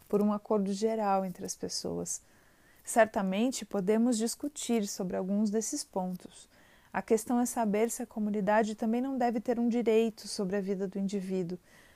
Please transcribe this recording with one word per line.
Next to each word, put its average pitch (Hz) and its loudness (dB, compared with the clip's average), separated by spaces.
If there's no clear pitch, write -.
por 202 2
um 208 4
acordo 208 0
geral 202 0
entre 190 -8
as - -8
pessoas. 175 -6
Certamente 220 2
podemos 214 2
discutir 233 -2
sobre 196 -6
alguns 202 0
desses 220 -2
pontos. - -8
A 180 -2
questão 240 2
é 247 2
saber 226 0
se 240 -8
a 233 -6
comunidade 214 0
também 226 0
não 269 -2
deve 240 0
ter 233 -2
um 240 2
direito 226 2
sobre 202 -2
a 208 0
vida 190 -2
do 190 -6
indivíduo. 190 -2